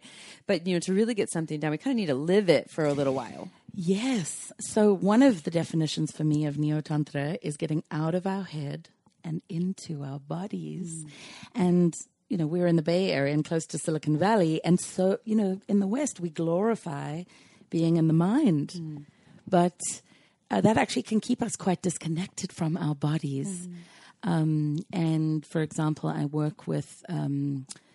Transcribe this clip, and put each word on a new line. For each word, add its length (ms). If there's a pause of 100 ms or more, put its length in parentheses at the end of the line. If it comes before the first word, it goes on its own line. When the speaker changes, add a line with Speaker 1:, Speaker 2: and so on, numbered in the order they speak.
(480)
Speaker 1:
But, 180
you 80
know, 60
to 140
really 200
get 160
something 300
down, 100
we 80
kinda 200
need 100
to 80
live 340
it 220
for 140
a 80
little 200
while. 360 (260)
Speaker 2:
Yes. 840
So 320
one 300
of 220
the 80
definitions 600
for 120
me 240
of 100
Neo 240
Tantra 640
is 140
getting 340
out 240
of 100
our 180
head 460 (340)
and 260
into 540
our 160
bodies. 880
Speaker 1:
Mm. 40 (440)
Speaker 2:
And, 440 (320)
you 80
know, 80
we're 220
in 80
the 80
Bay 280
Area 220
and 100
close 220
to 140
Silicon 360
Valley. 480
And 160
so, 460
you 100
know, 320
in 120
the 80
West, 320
we 100
glorify 920 (480)
being 260
in 100
the 60
mind. 640
Speaker 1:
Mm. 300 (420)
Speaker 2:
But, 320 (720)
uh, 100
that 160
actually 260
can 180
keep 200
us 140
quite 260
disconnected 720
from 260
our 160
bodies. 540 (200)
Speaker 1:
Mm. 60 (500)
Speaker 2:
Um, 540 (160)
and, 520
for 180
example, 460
I 160
work 420
with, 420
um, 560 (300)